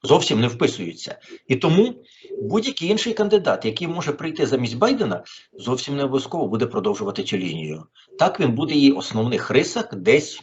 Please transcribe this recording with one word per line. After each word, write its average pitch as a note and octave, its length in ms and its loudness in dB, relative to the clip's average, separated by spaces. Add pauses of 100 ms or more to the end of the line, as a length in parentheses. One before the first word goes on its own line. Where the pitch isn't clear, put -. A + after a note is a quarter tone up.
Зовсім C3 380 4
не A#2+ 80 2
вписуються. - 680 -4 (280)
І D3 100 2
тому F#3 380 4 (480)
будь-який G#3+ 460 -2
інший G#3+ 240 0
кандидат, G3+ 520 2
який A2+ 240 -4
може D#3+ 240 -4
прийти D3+ 340 -2
замість A#2+ 320 -2
Байдена, G#3+ 460 0 (280)
зовсім B2+ 440 -4
не C#3 80 0
обов'язково C3 440 -2
буде A2+ 180 0
продовжувати G2+ 560 -2
цю G2+ 140 -4
лінію. D#2+ 480 -6 (340)
Так, F3+ 220 2
він C3+ 120 2
буде C#3+ 220 -2
її C#3 180 8
основних A2+ 580 -2
рисах D#3 440 0
десь A2+ 480 2